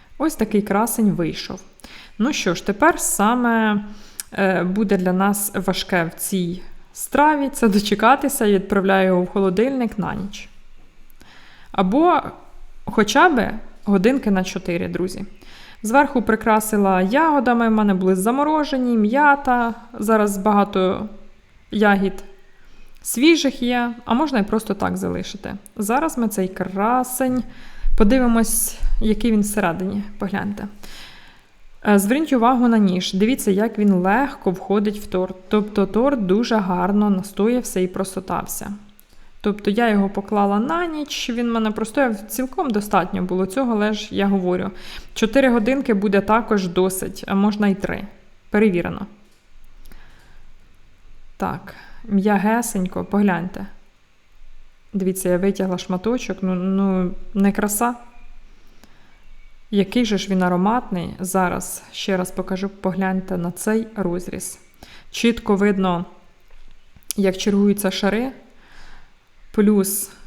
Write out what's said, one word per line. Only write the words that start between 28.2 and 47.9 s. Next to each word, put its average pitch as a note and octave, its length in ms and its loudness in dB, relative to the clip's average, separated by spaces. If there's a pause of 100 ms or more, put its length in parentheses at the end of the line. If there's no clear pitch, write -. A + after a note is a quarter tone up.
який G#3+ 320 2
він G#3+ 80 4
всередині. G3 640 -2 (160)
Погляньте. G3+ 500 -6 (1200)
Е, G3+ 100 8
зверніть C4 340 2
увагу B3 360 4
на A3+ 100 4
ніж. F#3 360 2
Дивіться, G#3+ 360 2
як G#3+ 280 0
він G#3 140 4
легко G3 580 0
входить G3+ 480 -2
в - 80 -12
торт. F#3 300 -4 (120)
Тобто G#3 380 0
торт A#3 400 0
дуже A3 300 2
гарно F#3+ 540 0
настоявся G3+ 680 -2
і F#3 60 0
просотався. F#3 840 -8 (760)
Тобто G#3 240 -2
я A3+ 200 2
його G3+ 180 2
поклала G3+ 500 0
на E4 280 -2
ніч, D4+ 440 -6
він A#3+ 180 -2
в A#3 40 -2
мене A3 180 0
простояв, A3 460 -2
цілком C4 540 -4
достатньо G3 520 0
було F#3 240 -2
цього, A#3+ 260 -2
але G#3+ 200 0
ж G#3 180 -8
я G3 160 0
говорю, F#3+ 440 0 (440)
чотири B3+ 360 4
годинки A#3+ 440 2
буде G3 260 2
також G#3 480 0
досить, F#3 580 -2
а G3 80 -2
можна G#3 340 2
й G3 60 2
три. G3 300 -6 (460)